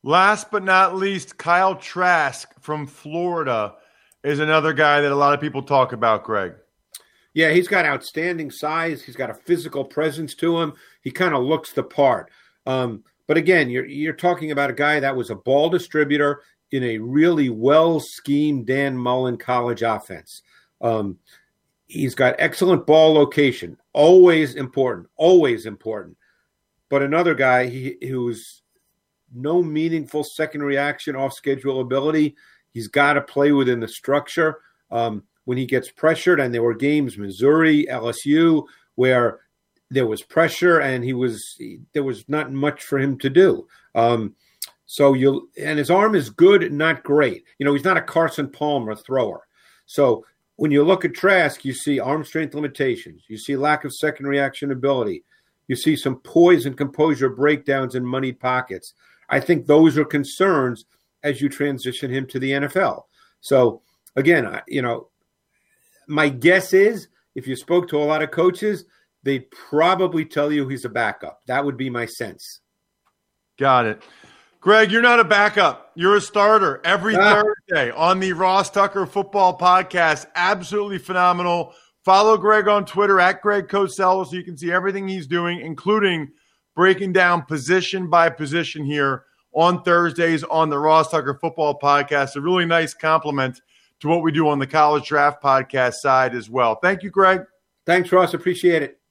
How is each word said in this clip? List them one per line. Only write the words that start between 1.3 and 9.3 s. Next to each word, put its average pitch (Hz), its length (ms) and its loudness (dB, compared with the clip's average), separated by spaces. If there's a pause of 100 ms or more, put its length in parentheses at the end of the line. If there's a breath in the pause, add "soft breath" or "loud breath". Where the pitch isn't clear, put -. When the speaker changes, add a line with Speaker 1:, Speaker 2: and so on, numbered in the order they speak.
Speaker 1:
Kyle 185 380 0
Trask 175 760 -2 (100)
from 151 280 -8
Florida 147 880 -6 (480 soft breath)
is 143 160 -2
another 156 340 0
guy 147 280 2
that 143 100 0
a 139 40 0
lot 143 180 2
of 143 80 -4
people 151 200 -8
talk 131 300 0
about, 110 320 0
Greg. 98 300 -4 (800 loud breath)
Speaker 2:
Yeah, 156 180 2
he's 175 160 2
got 185 180 0
outstanding 156 640 -6
size. 160 540 -6
He's 120 120 -20
got 123 140 -8
a 110 60 -14